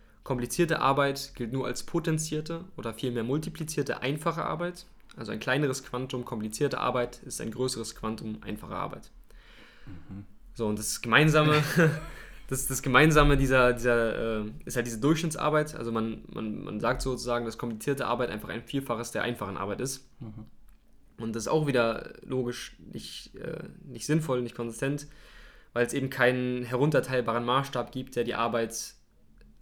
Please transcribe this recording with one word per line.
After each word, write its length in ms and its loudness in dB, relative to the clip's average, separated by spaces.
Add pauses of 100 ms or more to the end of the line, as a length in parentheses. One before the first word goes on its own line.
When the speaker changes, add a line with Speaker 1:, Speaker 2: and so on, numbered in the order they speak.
(240)
Speaker 1:
"Komplizierte 580 0
Arbeit 540 2
gilt 180 -6
nur 140 -2
als 160 -4
potenzierte 800 -2 (100)
oder 180 -6
vielmehr 300 -2
multiplizierte 800 -2
einfache 420 -2
Arbeit. 420 -4 (300)
Also 160 -8
ein 80 -4
kleineres 440 0
Quantum 420 -6
komplizierte 540 -2
Arbeit 440 0
ist 180 -8
ein 100 -4
größeres 440 -4
Quantum 480 -6
einfache 320 -8
Arbeit." 360 -8 (760)
Speaker 2:
Mhm. 400 -12 (280)
Speaker 1:
So, 140 -2
und 120 0
das 220 -6
Gemeinsame, 600 8 (420)
Speaker 2:
<laughs> 440 -14
Speaker 1:
das, 200 -2
das 140 -4
Gemeinsame 560 8
dieser, 360 6
dieser, 680 2
äh, 100 -6 (140)
ist 100 -6
halt 120 0
diese 120 -6
Durchschnittsarbeit. 760 2
Also 160 -4
man, 320 -2 (100)
man, 300 -6
man 160 -6
sagt 240 0
sozusagen, 420 -2
dass 140 -6
komplizierte 480 -2
Arbeit 240 0
einfach 180 -6
ein 140 -6
Vielfaches 480 -4
der 120 -2
einfachen 340 -4
Arbeit 240 -4
ist. 260 -6 (120)
Speaker 2:
Mhm. 260 -12 (760)
Speaker 1:
Und 160 -4
das 80 -4
ist 40 -4
auch 200 2
wieder 460 2 (120)
logisch 500 -4 (160)
nicht, 440 -14
äh, 280 -8 (220)
nicht 220 -12
sinnvoll, 340 2
nicht 140 -6
konsistent, 520 -4 (680)
weil 120 4
es 80 -4
eben 160 0
keinen 540 2
herunterteilbaren 840 2
Maßstab 460 0
gibt, 240 -8
der 80 0
die 120 -2
Arbeit, 580 -2 (680)